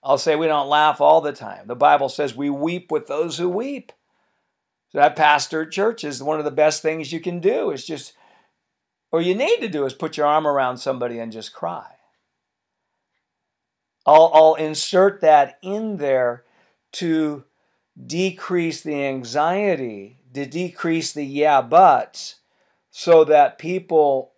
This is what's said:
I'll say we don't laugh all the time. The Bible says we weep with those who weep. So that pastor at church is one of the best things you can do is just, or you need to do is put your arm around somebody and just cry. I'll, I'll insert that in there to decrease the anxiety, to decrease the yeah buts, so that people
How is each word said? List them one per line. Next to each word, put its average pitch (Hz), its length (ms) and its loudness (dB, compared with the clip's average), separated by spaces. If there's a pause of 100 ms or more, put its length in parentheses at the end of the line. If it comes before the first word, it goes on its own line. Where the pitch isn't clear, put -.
I'll 139 140 2
say 151 200 0
we 160 100 -2
don't 147 240 0
laugh 151 320 2
all 156 180 6
the 143 140 -6
time. 98 320 -16
The 120 100 -10
Bible 143 320 4
says 139 260 -6
we 139 140 -6
weep 165 420 -6
with 151 180 -4
those 151 280 -4
who 175 140 -4
weep. 254 420 -8 (960)
So - 100 -8
that 151 180 4
pastor 151 460 0
at 156 80 -12
church 220 320 -4
is 139 200 -10
one 151 160 -4
of 147 80 -6
the 151 40 -4
best 151 300 0
things 156 320 -6
you 165 80 -8
can 175 200 -8
do 214 300 0
is 143 140 -10
just, 147 300 -14 (1000)
or 165 80 0
you 175 140 0
need 330 240 0
to 254 100 -6
do 151 160 -4
is 127 80 -6
put 156 240 -10
your 151 100 0
arm 151 200 2
around 131 320 -2
somebody 123 400 -6
and 113 120 -10
just 110 220 -16
cry. - 360 -10 (2250)
I'll, 156 260 8
I'll 156 220 6
insert 180 680 -2
that 151 400 4
in 208 380 -8
there 127 460 -2 (480)
to 156 520 -4 (640)
decrease 175 720 -4
the 147 240 -6
anxiety, 135 1160 -4 (120)
to 139 140 -8
decrease 165 680 -6
the 147 120 -8
yeah 143 360 2
buts, 135 760 2 (540)
so 165 340 4
that 151 340 4
people 156 800 -2